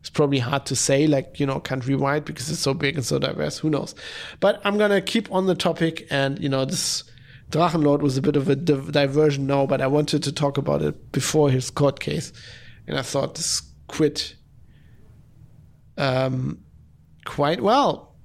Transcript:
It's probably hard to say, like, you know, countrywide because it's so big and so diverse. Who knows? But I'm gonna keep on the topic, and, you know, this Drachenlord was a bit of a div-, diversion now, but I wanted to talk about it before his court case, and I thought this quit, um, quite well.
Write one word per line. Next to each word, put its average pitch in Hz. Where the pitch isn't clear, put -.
It's -
probably 139
hard 131
to 135
say, 139
like, 139
you 147
know, 135
countrywide 139
because 156
it's 147
so 135
big 147
and 135
so 143
diverse. 147
Who 156
knows? -
But 208
I'm 202
gonna 202
keep 214
on 185
the 185
topic, 165
and, 139
you 143
know, 135
this -
Drachenlord 151
was 135
a 135
bit 147
of 135
a 139
div-, 143
diversion 143
now, 139
but 135
I 135
wanted 147
to 139
talk 143
about 73
it -
before 147
his 131
court 139
case, -
and 143
I 135
thought 139
this -
quit, -
um, 131
quite 147
well. 226